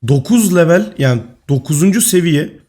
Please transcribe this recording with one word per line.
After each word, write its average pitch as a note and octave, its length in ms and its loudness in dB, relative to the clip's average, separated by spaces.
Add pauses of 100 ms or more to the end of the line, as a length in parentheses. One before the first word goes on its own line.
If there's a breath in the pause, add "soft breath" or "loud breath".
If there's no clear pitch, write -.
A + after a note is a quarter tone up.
Dokuz F3+ 480 0
level F3 420 2
yani B2+ 220 0 (280)
dokuzuncu D3+ 520 0
seviye D#3+ 580 -2 (100)